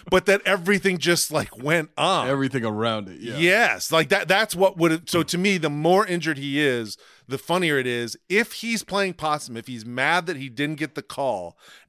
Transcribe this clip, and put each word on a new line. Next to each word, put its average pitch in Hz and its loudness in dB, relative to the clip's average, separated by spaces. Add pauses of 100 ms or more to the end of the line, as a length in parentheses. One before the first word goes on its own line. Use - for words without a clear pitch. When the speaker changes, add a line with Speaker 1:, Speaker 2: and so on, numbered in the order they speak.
(100)
Speaker 1:
but 185 4
that 202 4
everything 190 2
just, 160 0
like, 143 -4
went 156 0
on. 151 2
Speaker 2:
Everything 135 0
around 110 -2
it, 82 -16
yeah. 117 -8
Speaker 1:
Yes, 175 2
like, 160 2
that. 185 2
That's 202 2
what 185 2
would, 165 0
so 170 2
to 165 -4
me, 196 2
the 151 -2
more 175 4
injured 165 -4
he 139 -4
is, 120 0 (280)
the 131 -6
funnier 165 0
it 127 0
is. 120 -4 (100)
If 214 0
he's 226 -6
playing 196 -2
possum, 151 -4
if 120 -12
he's 117 -12
mad 147 0
that 160 -6
he 135 -10
didn't 147 -4
get 151 -6
the 147 -8
call 107 -6 (320)